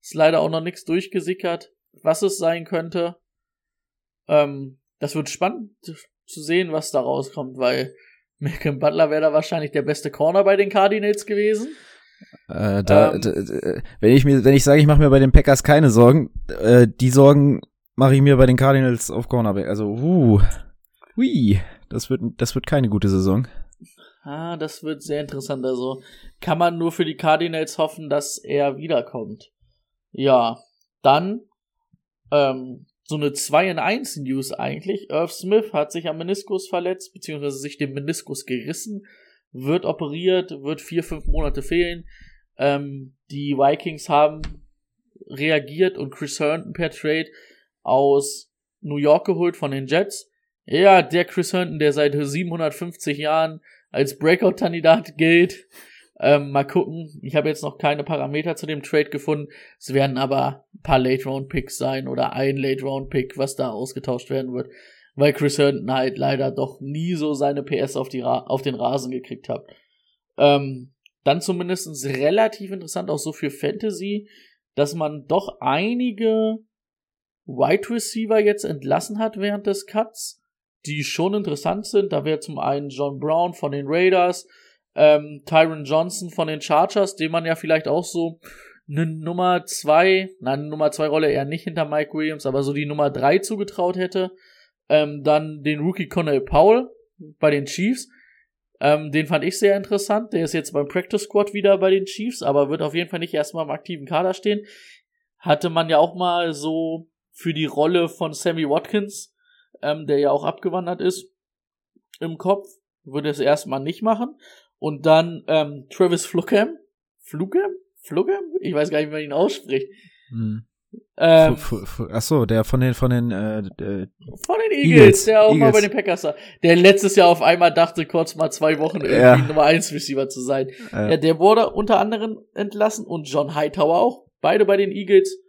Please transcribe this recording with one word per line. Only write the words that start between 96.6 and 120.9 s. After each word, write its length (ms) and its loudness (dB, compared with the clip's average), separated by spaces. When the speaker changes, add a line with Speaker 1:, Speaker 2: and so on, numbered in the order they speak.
Speaker 1:
bei 100 2
den 160 -2
Chiefs. 440 -6
Ähm, 320 0
den 160 0
fand 180 -2
ich 120 -4
sehr 200 2
interessant. 560 -4
Der 100 0
ist 100 -6
jetzt 200 -4
beim 140 -2
Practice 360 -4
Squad 300 -2
wieder 240 4
bei 120 2
den 160 2
Chiefs, 380 -10
aber 260 2
wird 120 -4
auf 120 -4
jeden 160 -4
Fall 100 -8
nicht 140 -8
erstmal 300 -4
im 80 -8
aktiven 340 -12
Kader 280 0
stehen. 320 -4
Hatte 300 0
man 200 -2
ja 80 2
auch 180 2
mal 380 -2
so 560 -6
für 220 -8
die 120 -2
Rolle 440 0
von 240 -8
Sammy 360 -4
Watkins, 640 -4
ähm, 240 -4
der 140 0
ja 100 2
auch 140 0
abgewandert 580 -6
ist, 320 -4
im 180 -10
Kopf. 300 -2
Würde 240 -6
es 100 -6
erstmal 400 0
nicht 240 -8
machen. 320 -2
Und 260 -6
dann, 420 2
ähm, 420 -2
Travis 360 0
Flugham. 500 0
Flugham? 500 -4
Flugham? 420 -4
Ich 140 -6
weiß 160 0
gar 100 0
nicht, 80 -2
wie 60 -12
man 80 -6
ihn 100 -10
ausspricht. 560 -2
Speaker 2:
Hm. 380 -6